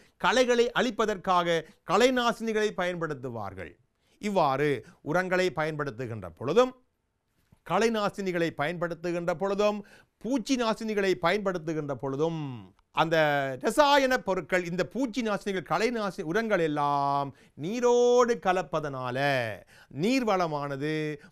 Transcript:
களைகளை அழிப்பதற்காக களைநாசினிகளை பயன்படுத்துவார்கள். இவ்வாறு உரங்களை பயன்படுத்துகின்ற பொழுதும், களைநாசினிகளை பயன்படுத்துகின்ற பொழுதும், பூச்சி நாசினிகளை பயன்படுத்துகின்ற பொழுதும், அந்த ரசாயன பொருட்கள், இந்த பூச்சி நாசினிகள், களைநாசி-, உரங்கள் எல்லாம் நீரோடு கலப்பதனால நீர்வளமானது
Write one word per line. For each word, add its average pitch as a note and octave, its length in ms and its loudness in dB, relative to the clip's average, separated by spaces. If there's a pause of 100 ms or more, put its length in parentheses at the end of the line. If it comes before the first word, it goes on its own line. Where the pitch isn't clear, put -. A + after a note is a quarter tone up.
(160)
களைகளை A#3+ 560 4
அழிப்பதற்காக F#3+ 840 2 (280)
களைநாசினிகளை A3+ 880 2
பயன்படுத்துவார்கள். B2+ 960 -6 (500)
இவ்வாறு D3+ 460 2 (340)
உரங்களை F3+ 480 0
பயன்படுத்துகின்ற C3+ 800 -6
பொழுதும், F#3 440 2 (960)
களைநாசினிகளை G3 880 0
பயன்படுத்துகின்ற E3+ 800 -4
பொழுதும், G3 440 0 (400)
பூச்சி B3+ 380 -2
நாசினிகளை A3 540 0 (120)
பயன்படுத்துகின்ற E3+ 720 -2
பொழுதும், C#3+ 460 -2 (500)
அந்த D#3+ 260 2 (440)
ரசாயன C#4 580 4
பொருட்கள், F#3 460 -2
இந்த F3 200 -2
பூச்சி A#3+ 380 -4
நாசினிகள், G3 460 -4
களைநாசி-, G3+ 540 -2
உரங்கள் G3 380 0
எல்லாம் C#3+ 680 0 (260)
நீரோடு A#3+ 840 4
கலப்பதனால D3+ 800 -2 (760)
நீர்வளமானது D#3 960 0 (400)